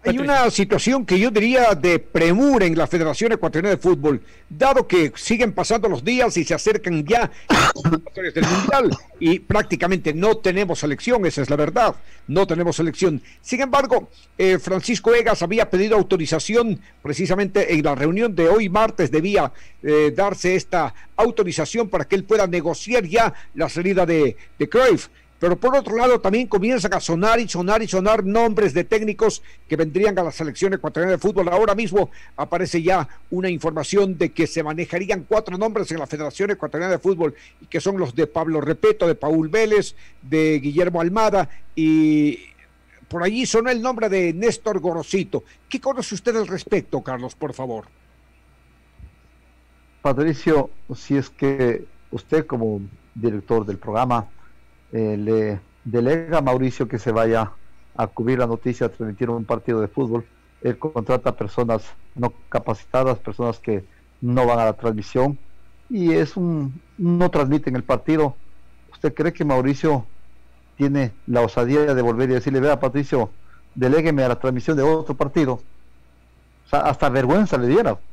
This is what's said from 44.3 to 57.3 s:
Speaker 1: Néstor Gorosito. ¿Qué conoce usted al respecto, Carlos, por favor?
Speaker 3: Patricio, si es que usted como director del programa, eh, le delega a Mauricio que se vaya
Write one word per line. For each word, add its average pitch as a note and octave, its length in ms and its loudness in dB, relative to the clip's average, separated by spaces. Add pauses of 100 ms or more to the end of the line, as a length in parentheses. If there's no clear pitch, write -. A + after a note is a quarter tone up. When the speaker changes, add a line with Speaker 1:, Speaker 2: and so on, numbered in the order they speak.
Speaker 1:
Néstor G#3 480 -2
Gorosito. E3 640 -4 (240)
¿Qué C4+ 100 -8
conoce C4 360 -4
usted A3 220 -4
al G#3+ 100 -2
respecto, E3+ 560 -4
Carlos, B2+ 320 -8
por D3 180 -8
favor? A#2+ 340 -10 (2250)
Speaker 3:
Patricio, D3 720 0 (240)
si C#3 240 -4
es C3 100 -4
que C3 580 -2 (260)
usted D#3 340 -2
como A2+ 340 -4 (340)
director G#2+ 520 -2
del G2+ 100 -6
programa, A#2 520 -2 (680)
eh, G#2+ 220 -2
le G#2+ 420 0 (220)
delega D3+ 560 0
a - 20 2
Mauricio C3 460 -2
que G#2+ 140 -6
se A#2+ 100 -4
vaya A2+ 400 2 (460)